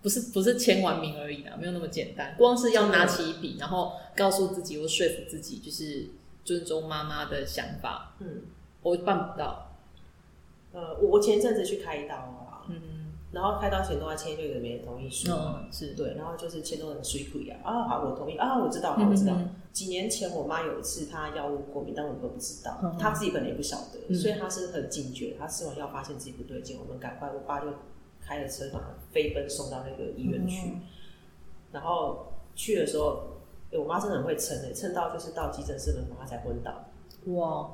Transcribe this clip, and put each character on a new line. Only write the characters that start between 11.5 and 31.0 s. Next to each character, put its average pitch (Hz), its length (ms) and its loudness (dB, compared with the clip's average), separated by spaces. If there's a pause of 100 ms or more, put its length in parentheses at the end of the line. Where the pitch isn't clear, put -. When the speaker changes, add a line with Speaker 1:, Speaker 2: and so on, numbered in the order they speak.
Speaker 2:
子 208 100 2
去 185 140 0
开 147 300 -6
刀 147 80 -6
啊， 127 520 -12
Speaker 1:
嗯。 160 380 -8 (260)
Speaker 2:
然 180 120 -4
后 202 180 2
开 202 80 4
刀 190 100 2
前 170 200 2
都 156 100 -2
要 156 60 -2
签 165 180 -4
一 - 20 -4
堆 156 120 -4
有 139 80 -2
的 123 40 -2
没 120 200 -4
的 117 40 -10
同 123 160 -8
意 131 80 -6
书 - 220 -2
嘛。 156 340 0
Speaker 1:
嗯， - 80 -12
是。 147 220 -8
Speaker 2:
对， - 220 -2
然 151 100 -6
后 170 100 -6
就 165 140 -6
是 160 140 -6
签 156 160 -4
都 156 100 -6
很 147 140 -8
水 143 280 -4
鬼 - 160 -6
啊 139 160 -12
，“啊， 233 240 0
好， - 160 0
我 - 140 0
同 151 140 -4
意， - 60 -6
啊， 254 220 4
我 202 80 4
知 - 120 0
道， 165 140 2
好， 208 140 8
我 202 80 10
知 196 80 8
道。” 185 140 6
Speaker 1:
嗯， - 0 -
嗯， 175 60 2
嗯。 175 120 -4 (160)
Speaker 2:
几 - 140 -4
年 190 240 0
前 180 220 0
我 156 140 -2
妈 160 200 0
有 147 140 -2
一 - 20 -8
次 - 240 -4
她 151 300 -6
药 143 120 -2
物 143 120 -2 (120)
过 139 120 -4
敏， - 120 -6
但 147 80 -2
我 143 100 -2
们 127 60 -6
都 123 100 -4
不 - 100 -10
知 - 240 -8
道， - 180 -6
Speaker 1:
嗯， 180 100 2
嗯。 170 60 -4
Speaker 2:
她 208 140 4
自 - 120 0
己 185 60 4
本 160 140 0
来 120 60 -2
也 120 40 -2
不 - 80 -4
晓 - 160 -2 (160)
得， - 140 -12
Speaker 1:
嗯。 180 80 4
Speaker 2:
所 185 160 4
以 - 20 2
她 190 160 -2
是 180 180 -4
很 139 220 -4
警 131 240 -6
觉， 120 240 -6
她 147 80 -8
吃 165 220 -6
完 143 100 -6
药 143 120 -6
发 135 140 -8
现 139 140 -8
自 - 80 -12
己 131 60 -12
不 - 120 -12
对 127 180 -8
劲， - 220 -10
我 131 80 -8
们 127 80 -8
赶 123 200 -8
快， 143 100 -6
我 139 120 -6
爸 143 180 -4
就 147 80 -4 (520)
开 147 220 -8
着 135 80 -4
车 - 240 -6
把 - 60 -4
她 127 80 -8 (240)
飞 151 180 4
奔 143 180 -2
送 - 220 -4
到 131 180 -6
那 135 80 -8
个 - 180 -6
医 - 100 -6
院 - 240 2
去。 185 180 -2
Speaker 1:
嗯， 180 80 -4
嗯。 180 80 -6 (880)